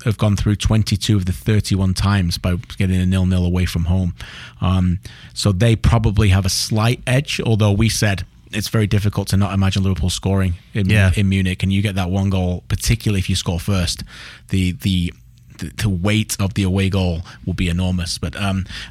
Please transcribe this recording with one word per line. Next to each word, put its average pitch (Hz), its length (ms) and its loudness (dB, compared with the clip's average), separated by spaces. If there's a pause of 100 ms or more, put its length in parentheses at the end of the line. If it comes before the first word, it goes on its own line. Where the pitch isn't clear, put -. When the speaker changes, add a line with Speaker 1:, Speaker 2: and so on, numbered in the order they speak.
Speaker 1:
have 110 120 0
gone 104 200 2
through 104 180 2
twenty-two 107 640 0
of 90 80 0
the 92 80 -2
thirty-one 95 600 0
times 98 420 0
by 90 180 -2 (220)
getting 92 240 0
a 92 40 2
nil-nil 92 400 2
away 90 200 0
from 87 200 -2
home. 87 280 0 (480)
Um, 92 380 2 (340)
so - 180 0
they 110 240 4
probably 104 540 2
have 95 160 4
a 101 40 0
slight 113 560 0
edge, - 400 0
although 107 280 4
we 110 160 4
said 101 340 0 (280)
it's 104 160 -6
very 110 180 2
difficult 101 440 0
to 98 80 2
not 95 140 2
imagine 95 300 2
Liverpool 92 300 0
scoring 95 420 0 (220)
in, 98 160 0
Speaker 2:
Yeah. 98 240 6
Speaker 1:
in 101 140 2
Munich, 92 340 0
and 95 100 2
you 98 80 2
get 101 140 -2
that 90 160 -2
one 98 180 0
goal, 90 380 -2
particularly 107 520 0
if 92 120 -4
you 92 40 2
score 87 240 -4
first, 95 440 -2 (460)
the, 92 240 0
the, 90 380 -2 (460)
the, 85 180 -10
the 104 140 -2
weight 104 500 0
of 98 140 -2
the 101 100 0
away 95 260 2
goal 90 320 0 (240)
will 90 80 -4
be 90 140 -2
enormous. 90 500 -2
But, - 240 -8
um, 95 240 -2 (260)